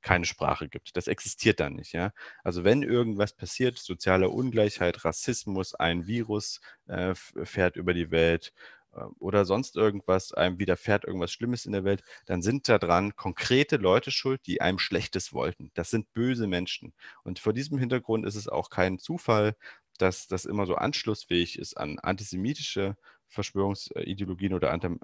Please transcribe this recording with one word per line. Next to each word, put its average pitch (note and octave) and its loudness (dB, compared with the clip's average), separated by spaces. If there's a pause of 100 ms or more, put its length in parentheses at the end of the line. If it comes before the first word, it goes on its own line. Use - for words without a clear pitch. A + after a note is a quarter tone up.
keine F2 4
Sprache - -2
gibt. - -14
Das F2+ -2
existiert - 2
dann C#2+ -2
nicht, - -12
ja. F2+ -2 (300)
Also F2 -2
wenn B2 6
irgendwas A2+ 0
passiert, B2 -4
soziale F#2 2
Ungleichheit, G#2+ 0
Rassismus, F#2+ -2
ein E2+ 0
Virus, G#2+ -4 (280)
äh, F#2 -2
f-, - -8 (120)
fährt F2+ 0
über F2 0
die E2 -2
Welt, E2 4 (400)
äh, - -14 (180)
oder G2 2
sonst G2+ 0
irgendwas, G2 2
einem F2+ 2
widerfährt G2 0
irgendwas F2+ -4
Schlimmes A#2+ -4
in G2+ -6
der G2 -2
Welt, G2 2 (240)
dann F2+ -2
sind A#2+ 0
da A2 8
dran F2 2
konkrete C3 2
Leute G2 4
schuld, - -2
die - -2
einem F#2+ 2
Schlechtes - -4
wollten. C#2 -4
Das E2+ -4
sind A2 -2
böse A#2+ 0
Menschen. F2+ -4 (300)
Und - -8
vor A2 0
diesem C#3 -2
Hintergrund A#2 0
ist G#2 -4
es G2+ -8
auch - -4
kein F#2 2
Zufall, G#2+ 2 (420)
dass F#2 2
das F#2+ -4
immer G2+ -2
so F2+ 0
anschlussfähig - 0
ist - -10
an D2 -6
antisemitische G2 -4 (320)
Verschwörungsideologien G2 -4
oder D2 2
anti-, E2 -2